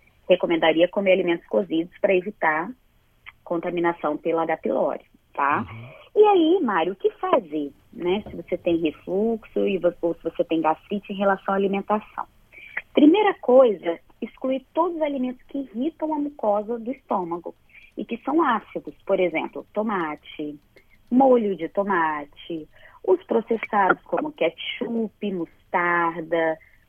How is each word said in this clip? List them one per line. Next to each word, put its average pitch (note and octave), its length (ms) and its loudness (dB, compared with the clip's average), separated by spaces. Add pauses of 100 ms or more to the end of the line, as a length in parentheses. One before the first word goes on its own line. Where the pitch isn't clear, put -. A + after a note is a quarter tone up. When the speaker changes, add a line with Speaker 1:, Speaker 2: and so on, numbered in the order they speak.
(280)
Speaker 1:
recomendaria E3+ 600 2
comer G3 240 0
alimentos F3 340 0
cozidos F3 540 -4
pra G3 160 2
evitar F3+ 520 -2 (760)
contaminação E3+ 720 -4
pela E3 260 -2
H. D#3+ 160 -2
pylori, - 460 -2 (280)
tá? C#3+ 280 0 (100)
Speaker 2:
Uhum. A#2+ 180 -16 (280)
Speaker 1:
E G#4 80 8
aí, F#4+ 380 4
Mário, G#3+ 300 0
o G4 40 -8
que G#4+ 160 0
fazer, D#3 600 -2 (200)
né? F#3 360 -2
Se - 80 -12
você F3 220 -6
tem F3 200 0
refluxo G3+ 880 -2
e G3+ 120 0
vo-, E3+ 240 0
ou E3+ 120 -2
se - 100 -14
você E3 200 -2
tem E3 160 0
gastrite D#3+ 520 -4
em G3 40 -6
relação G3 380 0
à - 20 0
alimentação. G3 680 -2 (680)
Primeira F#4+ 420 6
coisa, A3 640 4 (220)
excluir C4 540 -6
todos E4+ 220 0
os D#4 60 -2
alimentos B3+ 460 -4
que C#4+ 100 -8
irritam C#4+ 540 -6
a D4+ 60 -2
mucosa A3+ 600 -2
do A3+ 120 -8
estômago F3 640 -6 (420)
e - 80 -10
que A#3 140 -8
são D4+ 240 0
ácidos, G#3 520 -4 (120)
por G3 140 0
exemplo, D#3 520 -4
tomate, D#3 880 -6 (520)
molho A#3+ 460 4
de D#3+ 120 -8
tomate, D#3+ 1000 -4 (380)
os F#3+ 180 2
processados G#3+ 800 0
como D4+ 280 -6
ketchup, G#3+ 1000 -6
mostarda, E3+ 1300 -2 (300)